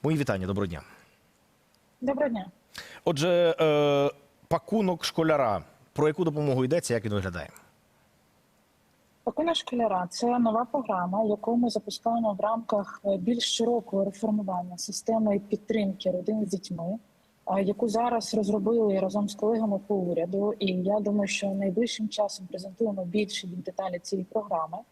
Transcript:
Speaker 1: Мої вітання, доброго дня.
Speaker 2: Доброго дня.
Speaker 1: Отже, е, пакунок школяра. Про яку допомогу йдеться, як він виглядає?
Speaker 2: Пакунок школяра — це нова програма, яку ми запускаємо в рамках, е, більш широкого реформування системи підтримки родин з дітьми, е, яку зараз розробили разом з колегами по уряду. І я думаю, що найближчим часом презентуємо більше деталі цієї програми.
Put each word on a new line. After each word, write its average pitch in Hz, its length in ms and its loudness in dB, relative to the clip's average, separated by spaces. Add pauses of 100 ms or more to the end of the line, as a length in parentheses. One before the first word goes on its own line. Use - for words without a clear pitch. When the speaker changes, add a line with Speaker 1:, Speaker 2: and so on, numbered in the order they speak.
Speaker 1:
Мої 156 160 2
вітання, 101 280 0
доброго 98 200 0
дня. 82 160 -8 (1160)
Speaker 2:
Доброго 269 300 0
дня. 196 160 -4 (580)
Speaker 1:
Отже, 170 560 4
е, 147 500 4 (380)
пакунок 180 560 0
школяра. 139 580 2 (300)
Про 151 160 2
яку 165 160 0
допомогу 147 400 2
йдеться, 135 300 0
як 107 100 0
він 104 80 0
виглядає? 90 360 -2 (1800)
Speaker 2:
Пакунок 320 320 0
школяра — 208 540 0
це 240 280 0
нова 226 260 2
програма, 202 600 -2
яку 214 320 0
ми 240 140 2
запускаємо 226 640 -2
в 190 60 -6
рамках, 220 640 -2
е, 196 120 2
більш 233 400 0
широкого 226 480 2
реформування 190 760 -2
системи 220 600 0
підтримки 202 720 -2
родин 202 360 0
з - 20 -8
дітьми, 175 500 -6 (480)
е, 196 160 2
яку 202 260 0
зараз 226 460 0
розробили 208 640 2
разом 196 300 0
з - 60 -6
колегами 214 520 0
по 214 80 0
уряду. 185 640 0
І 202 80 0
я 190 340 0
думаю, 202 280 0
що - 200 -4
найближчим 196 600 -2
часом 196 380 -2
презентуємо 190 580 -4
більше 202 420 -2
деталі 180 520 -4
цієї 190 260 -4
програми. 185 540 -2 (140)